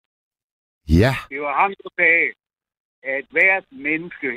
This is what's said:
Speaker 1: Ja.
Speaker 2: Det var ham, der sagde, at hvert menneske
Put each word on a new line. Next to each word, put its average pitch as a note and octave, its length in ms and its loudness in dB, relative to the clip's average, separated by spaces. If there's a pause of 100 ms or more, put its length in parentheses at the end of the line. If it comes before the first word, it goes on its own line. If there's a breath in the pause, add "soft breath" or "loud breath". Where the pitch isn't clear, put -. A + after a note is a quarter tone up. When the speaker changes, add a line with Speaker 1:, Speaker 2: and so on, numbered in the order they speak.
(880)
Speaker 1:
Ja. G2+ 260 4 (160)
Speaker 2:
Det C#3 100 -10
var C#3+ 200 -4
ham, G3 220 0
der F#3 80 -14 (100)
sagde, E3 320 4 (720)
at C3+ 280 -6
hvert F#3 420 2
menneske D3+ 540 -6 (100)